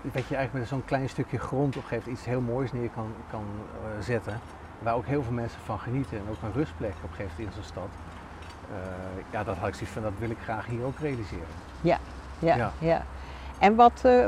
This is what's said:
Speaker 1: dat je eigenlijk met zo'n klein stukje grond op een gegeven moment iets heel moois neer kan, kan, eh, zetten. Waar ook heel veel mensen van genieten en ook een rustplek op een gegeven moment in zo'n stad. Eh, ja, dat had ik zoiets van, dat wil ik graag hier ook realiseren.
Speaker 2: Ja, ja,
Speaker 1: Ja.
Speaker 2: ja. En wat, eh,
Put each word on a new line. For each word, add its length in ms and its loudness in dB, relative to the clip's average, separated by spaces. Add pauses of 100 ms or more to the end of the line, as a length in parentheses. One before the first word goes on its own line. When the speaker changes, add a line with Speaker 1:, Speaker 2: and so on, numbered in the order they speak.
Speaker 1:
dat 240 -2
je 100 -2
eigenlijk 160 0
met 160 -2
zo'n 160 -2
klein 240 0
stukje 300 -2
grond 380 2
op 60 -4
een 60 -12
gegeven 100 -2 (120)
moment 80 -4
iets 100 -8
heel 120 2
moois 320 0
neer 220 0
kan, 180 -4 (180)
kan, 140 -6 (540)
eh, 60 -6
zetten. 360 0 (380)
Waar 160 2
ook 120 0
heel 160 2
veel 100 -2
mensen 320 -2
van 140 -2
genieten 400 -2
en 120 -6
ook 120 -6
een 100 -4
rustplek 500 -2
op 80 -8
een 60 -12
gegeven 220 -6
moment 180 -6
in 60 -8
zo'n 100 -12
stad. 160 -6 (840)
Eh, 600 -8
ja, 140 -2
dat 120 0
had 120 -2
ik 60 -2
zoiets 180 -8
van, 100 -4
dat 160 0
wil 120 -2
ik 120 -4
graag 240 -4
hier 180 -2
ook 140 -4
realiseren. 480 -4 (340)
Speaker 2:
Ja, 180 6 (400)
ja, 180 6
Speaker 1:
Ja. 220 2
Speaker 2:
ja. 240 4 (560)
En 160 8
wat, 300 10
eh, 240 10